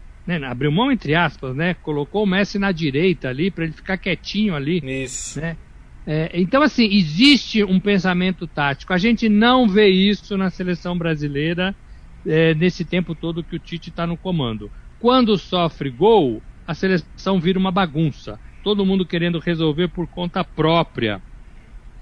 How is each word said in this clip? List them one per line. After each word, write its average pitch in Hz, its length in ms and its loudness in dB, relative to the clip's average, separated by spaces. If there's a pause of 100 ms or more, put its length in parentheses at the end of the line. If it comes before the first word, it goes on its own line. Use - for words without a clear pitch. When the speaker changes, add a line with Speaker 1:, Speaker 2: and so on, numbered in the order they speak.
(260)
Speaker 1:
Né? 170 200 -4
Abriu 131 260 -2
mão, 240 200 2
entre 151 240 0
aspas, 143 400 -2
né? 170 180 0
Colocou 151 500 -4
o 208 40 2
Messi 196 320 0
na 196 120 0
direita 156 580 0
ali, 147 200 -2
pra 165 140 -8
ele 156 100 -6
ficar - 240 -8
quietinho 190 580 -4
ali. 147 260 -2 (220)
Speaker 2:
Isso. - 380 -10
Speaker 1:
Né? 165 160 -6 (480)
É, 156 280 -2
então, 185 280 2
assim, 247 240 2
existe 208 800 4
um 190 160 2
pensamento 185 640 0
tático. 143 480 -4
A 180 40 2
gente 226 300 2
não 233 400 6
vê 202 200 6
isso 196 500 2
na 190 120 0
seleção 180 480 -4
brasileira, 165 760 -2 (500)
é, 160 280 4
nesse 170 320 0
tempo 170 300 -4
todo 165 280 -6
que 170 120 -10
o 165 40 -4
Tite 170 300 -14
tá 170 160 -6
no 170 100 -4
comando. 120 560 -4 (280)
Quando 233 380 4
sofre 165 520 -2
gol, 139 520 4 (260)
a 170 60 -6
seleção 190 680 -2
vira 180 180 0
uma 190 140 0
bagunça. 156 680 -2 (240)
Todo 202 220 0
mundo 190 200 2
querendo 170 340 -2
resolver 160 500 0
por 170 180 -8
conta 175 340 -6
própria. 147 800 0 (800)